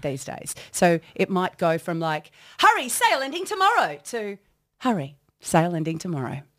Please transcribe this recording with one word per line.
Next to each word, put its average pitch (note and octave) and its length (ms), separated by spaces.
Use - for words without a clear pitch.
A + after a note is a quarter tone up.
these C3+ 220
days. - 320
So E3+ 280
it G3 140
might F#3 280
go E3 200
from, E3 220
like, D#3 320
Hurry, E4+ 300
sale G4 320
ending C#4 240
tomorrow, F#4+ 600
to, G#3 320
Hurry, E3 380
sale F3 360
ending D#3+ 220
tomorrow. C#3 440